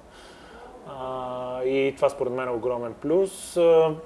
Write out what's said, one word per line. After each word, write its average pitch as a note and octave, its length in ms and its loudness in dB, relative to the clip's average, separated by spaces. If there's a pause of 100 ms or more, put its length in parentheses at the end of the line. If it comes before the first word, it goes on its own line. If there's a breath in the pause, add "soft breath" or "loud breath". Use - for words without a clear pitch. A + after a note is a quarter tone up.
(880 loud breath)
А, B2+ 760 -8
и C3+ 340 0
това C#3+ 120 4
според B2+ 240 -4
мен B2+ 160 -4
е B2 40 -2
огромен A#2+ 420 -4
плюс. F#3+ 640 -2
А, E3 380 6 (120)